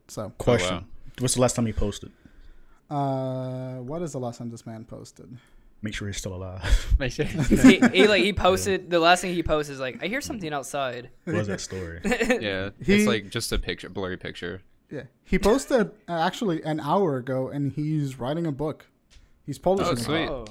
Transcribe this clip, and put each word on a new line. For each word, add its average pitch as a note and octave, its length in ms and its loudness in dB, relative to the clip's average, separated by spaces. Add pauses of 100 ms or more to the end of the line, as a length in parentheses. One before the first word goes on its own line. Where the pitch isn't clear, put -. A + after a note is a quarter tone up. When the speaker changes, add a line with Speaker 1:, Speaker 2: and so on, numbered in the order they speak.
Speaker 1:
So, G#2+ 280 -8
Speaker 2:
Question. A2+ 380 4
Speaker 3:
Oh, - 20 -4
wow. F2 60 -10 (360)
Speaker 2:
What's B2 140 0
the B2+ 80 2
last B2 140 4
time A#2+ 100 0
you A2 80 -2
posted? - 380 -2 (800)
Speaker 1:
Uh, C3 880 -4
what C3 240 -8
is D#3+ 100 -6
the C#3 80 -8
last A#2+ 200 -6
time A#2+ 100 -8
this A#2 160 -14
man A2+ 200 -14
posted? A2+ 520 -18 (440)
Speaker 2:
Make G#2+ 140 -6
sure G#2 120 -6
he's G2+ 100 -6
still F#2+ 180 -6
alive. F#2 600 0
<laughs> - 40 2
Speaker 3:
Make C3 140 -2
sure D3+ 120 -2
Speaker 4:
He, F#3+ 540 8 (140)
he, F#3+ 140 8
like, G3+ 140 4
he F3+ 60 2
Speaker 2:
Yeah. G#3 80 2
Speaker 4:
posted, F#3 540 2
the F3 100 4
last F3 220 6
thing F#3 120 -4
he F3 80 0
posted D3+ 320 -2
is C3+ 60 -10
like, B2+ 240 -8
"I D#3+ 40 -4
hear B3+ 140 -4
something G3 320 -8
outside." B2+ 560 -6 (140)
Speaker 2:
What D#3+ 140 -4
was G#2+ 100 -2
that F#2+ 140 -6
story? E2+ 400 -10
Speaker 4:
<laughs> - 40 -8
Speaker 3:
Yeah, G3 640 0 (140)
Speaker 1:
He G3 140 6
Speaker 3:
it's, G#3 100 4
like, G#2 220 0
just - 220 -6
a G#2+ 60 0
picture, F2 320 -6
blurry F#2 280 -6
picture. F2+ 440 -10 (300)
Speaker 1:
Yeah, C#3+ 120 -10 (200)
he - 160 2
posted, A3+ 520 2 (160)
uh, - 40 -10
actually E3+ 520 0
an D#3 180 -2
hour D#3+ 360 2
ago, C3 300 -2
and C#3 240 -2
he's D3 480 -4
writing D3+ 260 -2
a D#3 60 0
book. C#3+ 340 -6 (600)
He's C#3 120 -8
publishing F3+ 360 2
Speaker 3:
Oh, B2+ 40 0
Speaker 1:
it. - 60 -4
Speaker 3:
sweet. D3+ 260 -2
Speaker 4:
Oh. B2 220 -8